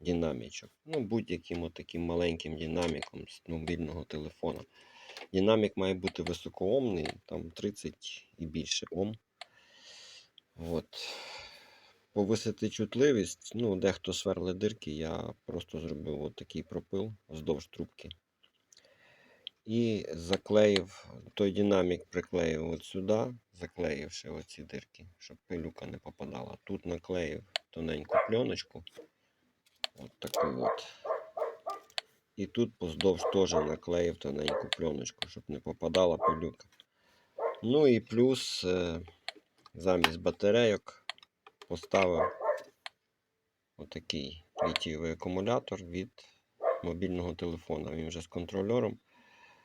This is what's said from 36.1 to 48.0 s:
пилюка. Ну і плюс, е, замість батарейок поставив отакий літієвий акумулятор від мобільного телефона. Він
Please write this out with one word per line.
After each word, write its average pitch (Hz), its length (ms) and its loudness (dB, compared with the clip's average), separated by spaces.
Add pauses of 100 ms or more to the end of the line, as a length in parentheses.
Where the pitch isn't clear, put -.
пилюка. - 500 -2 (960)
Ну 139 260 8
і 117 120 8
плюс, 120 640 4
е, 90 360 2 (720)
замість 85 460 4
батарейок 101 840 2 (640)
поставив 87 540 2 (1500)
отакий 76 680 -8 (240)
літієвий 80 440 -2
акумулятор 95 720 -2
від 90 260 -4 (760)
мобільного 87 500 -2
телефона. 82 560 -4
Він 80 180 -4